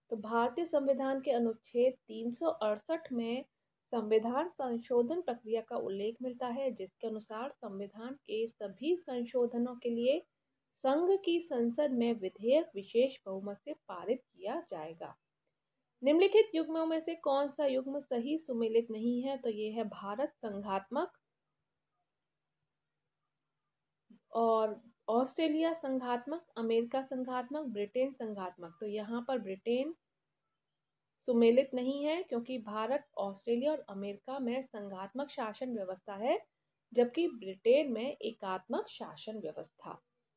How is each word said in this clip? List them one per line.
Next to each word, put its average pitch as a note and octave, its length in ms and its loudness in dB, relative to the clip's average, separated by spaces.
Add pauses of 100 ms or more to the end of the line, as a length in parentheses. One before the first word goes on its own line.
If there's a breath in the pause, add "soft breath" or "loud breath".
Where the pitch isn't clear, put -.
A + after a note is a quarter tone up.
(100)
तो A#3 60 -2
भारतीय A#3 480 0
संविधान C4+ 560 2
के C#4 100 -2
अनुच्छेद A#3+ 640 2
तीन A3+ 380 -8
सौ E4 140 -4
अड़सठ C4+ 640 -2
में A#3+ 320 -2 (500)
संविधान A3+ 540 2
संशोधन A#3+ 720 0
प्रक्रिया A3+ 400 -2
का A3+ 160 -8
उल्लेख G#3 460 -4
मिलता B3 240 -4
है, C4 240 -2
जिसके - 360 -10
अनुसार A3 440 -6
संविधान G#3 640 -10
के A3+ 340 -4
सभी A3+ 480 -2
संशोधनों A#3+ 800 -2
के A#3+ 140 -4
लिए B3 340 2 (600)
संघ F4 380 6
की E4+ 160 2
संसद B3+ 500 2
में A#3 220 4
विधेयक A#3 640 2
विशेष A#3 420 2 (100)
बहुमत G3 380 -8
से D4 80 -10
पारित G3 500 -6
किया G#3 380 -8
जाएगा। E3 560 -12 (840)
निम्नलिखित F#4+ 520 8
युग्मों D#4+ 320 0
में D#4+ 140 0
से E4 140 -4
कौन C#4+ 360 2
सा D4 160 0
युग्म C4+ 340 0
सही C4+ 380 -2
सुमेलित A#3 520 0
नहीं A#3 320 0
है? C4+ 140 -2
तो B3+ 120 -4
ये G#3+ 220 -2
है A3 140 -2
भारत G#3 440 -4
संघात्मक G#3 840 -4 (3250)
और A3 500 2 (260)
ऑस्ट्रेलिया D#4 640 2
संघात्मक, C4 720 -4 (100)
अमेरिका A#3 460 0
संघात्मक, C4 640 -6
ब्रिटेन A#3 460 -2
संघात्मक। F#3 680 -8
तो G#3+ 60 -8
यहाँ G#3+ 420 -4
पर C4 100 0
ब्रिटेन A3+ 540 -2 (1300)
सुमेलित A#3+ 480 6
नहीं C4 300 -2
है D#4+ 180 0
क्योंकि B3+ 360 -4
भारत, A3 480 -4 (120)
ऑस्ट्रेलिया A#3 540 0
और D4+ 160 -4
अमेरिका G3+ 500 -8
में B3+ 240 -2
संघात्मक G3+ 640 -8
शासन A#3+ 460 -6
व्यवस्था F#3+ 400 -8
है, C4 320 0 (460)
जबकि A#3+ 360 4
ब्रिटेन A#3 640 4
में A3+ 240 -2
एकात्मक G#3+ 720 -4
शासन G3 500 -12
व्यवस्था। - 640 -10 (340)